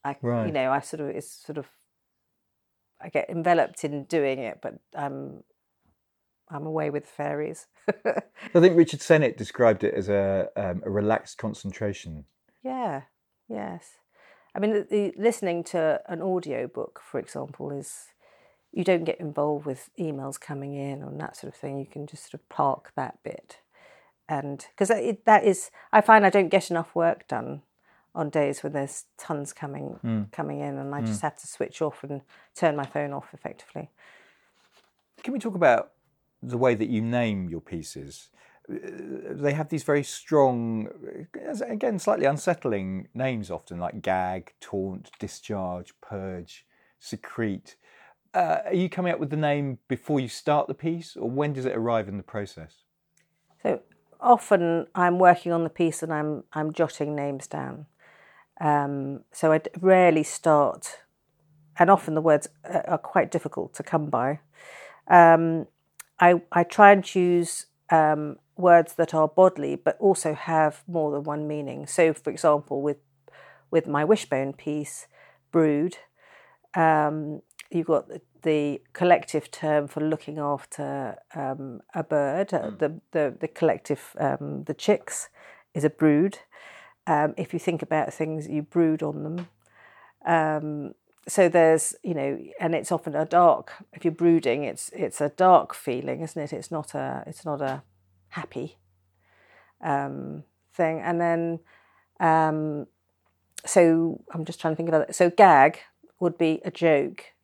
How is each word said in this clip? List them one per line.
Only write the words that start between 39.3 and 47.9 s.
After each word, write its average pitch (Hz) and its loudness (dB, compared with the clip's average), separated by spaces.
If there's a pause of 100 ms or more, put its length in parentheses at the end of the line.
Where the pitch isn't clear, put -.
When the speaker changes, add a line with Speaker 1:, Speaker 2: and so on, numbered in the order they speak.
Speaker 2:
have 147 -6
these 156 -4
very 147 0
strong, 120 0 (600)
uh, 285 -8 (120)
again, 220 -4
slightly - 0
unsettling 110 -2
names 120 -6
often, 87 -10
like 87 -8
gag, 92 -4
taunt, 95 -8 (100)
discharge, 92 -8
purge, 95 -12 (340)
secrete. - -8 (580)